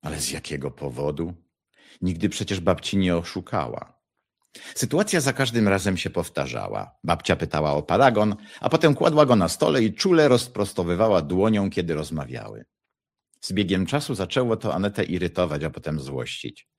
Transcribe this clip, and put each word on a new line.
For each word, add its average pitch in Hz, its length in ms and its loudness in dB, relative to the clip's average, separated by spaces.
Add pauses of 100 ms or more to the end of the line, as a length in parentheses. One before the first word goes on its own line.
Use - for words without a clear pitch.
Ale 78 180 -8
z - 120 -4
jakiego 71 400 -8
powodu? 73 640 -6 (680)
Nigdy 90 280 0
przecież 95 300 -4
babci 92 380 0
nie 92 200 2
oszukała. 85 800 -6 (760)
Sytuacja 180 460 0
za 127 120 0
każdym 117 340 2
razem 98 300 2
się - 120 -4
powtarzała. 55 920 -6
Babcia 85 320 2
pytała 76 380 0
o 76 100 0
paragon, 107 520 4 (260)
a - 80 0
potem 160 260 4
kładła 151 300 6
go 123 100 6
na 87 140 4
stole 151 340 2
i 110 100 0
czule 165 340 4
rozprostowywała 98 920 2
dłonią, 95 480 0
kiedy 85 240 -4
rozmawiały. 69 720 -8 (760)
Z - 100 -10
biegiem 95 340 2
czasu 143 300 -4
zaczęło 110 420 0
to 92 160 -4
Anetę 98 300 -2
irytować, 82 600 -2
a 78 60 -4
potem 78 300 -8
złościć. - 800 -10